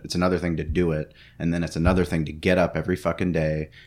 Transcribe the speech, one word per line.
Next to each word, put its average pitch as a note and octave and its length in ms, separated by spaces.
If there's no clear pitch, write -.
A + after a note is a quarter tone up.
It's D#2 100
another F2+ 240
thing E2 200
to E2 60
do E2+ 280
it. D2+ 220
And E2+ 160
then E2+ 100
it's D#2 120
another F2 280
thing E2 220
to C#2+ 80
get F2+ 240
up F2 180
every E2+ 200
fucking F2 360
day D#2 380